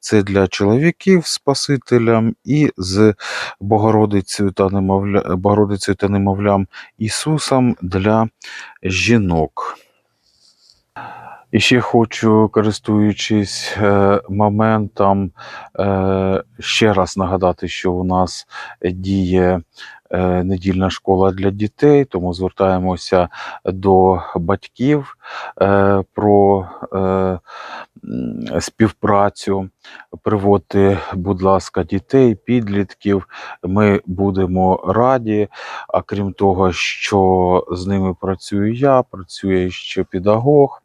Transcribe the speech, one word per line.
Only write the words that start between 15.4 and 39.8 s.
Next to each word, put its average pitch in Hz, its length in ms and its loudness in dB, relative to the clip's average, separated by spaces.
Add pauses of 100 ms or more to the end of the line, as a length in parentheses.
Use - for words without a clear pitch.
е, 95 640 0 (160)
ще - 340 0
раз 95 240 0
нагадати, 92 520 -2
що - 240 -4
у 90 120 -2
нас 90 420 -2 (360)
діє, 92 800 0 (500)
е, 90 340 0
недільна 92 460 -2
школа 95 400 0
для 95 200 -2
дітей, 139 540 2
тому 90 300 -4
звертаємося 92 960 0 (360)
до 92 580 2 (140)
батьків, 120 800 -4 (460)
е, 98 400 2 (120)
про, 98 540 2 (240)
е, 95 60 -4 (1040)
м, 60 560 -6
співпрацю. 101 1080 0 (540)
Приводьте, 98 760 2 (160)
будь 92 280 -4
ласка, 95 400 0
дітей, 113 520 2
підлітків. 101 960 -2 (340)
Ми 98 440 2
будемо 92 840 0
раді. 110 600 0 (400)
А 92 140 -2
крім 98 300 -6
того, 95 400 2
що 92 1000 0
з 90 160 -6
ними 95 280 -2
працюю 101 600 -4
я, 131 280 2
працює 95 680 -4
ще - 340 -6